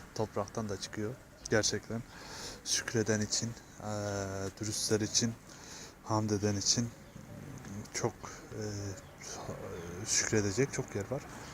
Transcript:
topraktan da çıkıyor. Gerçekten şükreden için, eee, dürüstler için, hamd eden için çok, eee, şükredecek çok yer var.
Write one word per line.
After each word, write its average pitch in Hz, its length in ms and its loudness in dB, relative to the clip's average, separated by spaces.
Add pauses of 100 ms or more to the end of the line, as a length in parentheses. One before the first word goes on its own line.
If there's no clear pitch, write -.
(140)
topraktan 107 540 0
da 98 120 -2
çıkıyor. 107 340 -4 (360)
Gerçekten 110 520 4 (600)
şükreden 107 560 4
için, 113 320 0 (300)
eee, 107 60 -4 (720)
dürüstler 107 400 2
için, 117 340 4 (720)
hamd 107 260 4
eden 104 260 6
için 117 340 4 (1040)
çok, - 200 0 (380)
eee, 107 140 -4 (1400)
şükredecek 107 680 4
çok - 220 -2
yer 101 160 -2
var. 135 120 -2 (320)